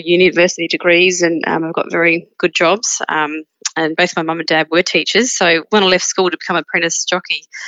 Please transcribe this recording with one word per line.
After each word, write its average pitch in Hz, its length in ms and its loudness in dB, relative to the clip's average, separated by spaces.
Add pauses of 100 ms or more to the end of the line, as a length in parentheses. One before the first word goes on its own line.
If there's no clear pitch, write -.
university 175 640 2
degrees 180 520 2
and, 165 260 0
um, 165 180 0
have 165 100 -6
got - 180 -4
very 165 360 0 (100)
good 175 160 0
jobs. 185 560 0
Um, 156 320 -4 (340)
and 160 180 0
both 180 220 0
my 170 60 -2
mum 160 160 -4
and 165 100 -6
dad 156 220 0
were 170 120 2
teachers. 196 540 -2
So 170 340 2
when 208 120 4
I 190 40 4
left 185 180 2
school 185 260 0
to - 60 -2
become - 200 -4
an 156 60 -2
apprentice 170 420 -4
jockey, 170 400 -6 (240)